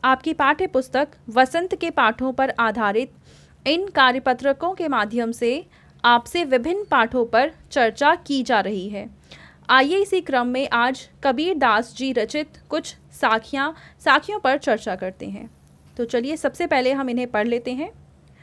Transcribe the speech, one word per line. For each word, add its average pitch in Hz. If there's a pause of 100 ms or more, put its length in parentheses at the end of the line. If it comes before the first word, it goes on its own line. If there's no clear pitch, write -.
आपकी 262
पाठ्य 285
पुस्तक 269 (220)
वसंत 262
के 339
पाठों 254
पर 269
आधारित 220 (560)
इन 339
कार्यपत्रकों 269
के 349
माध्यम 233
से 240 (400)
आपसे 240
विभिन्न 294
पाठों 240
पर 254 (200)
चर्चा 269
की 277
जा 240
रही 196
है। 208 (460)
आइए 277
इसी 392
क्रम 247
में 254
आज 247 (140)
कबीर 302
दास 233
जी 262
रचित 294 (160)
कुछ 320 (260)
साखियाँ, 277 (300)
साखियों 302
पर 262
चर्चा 220
करते 185
हैं। 196 (480)
तो 240
चलिए 254
सबसे 330
पहले 262
हम 269
इन्हें 247
पढ़ 214
लेते 233
हैं। 311 (520)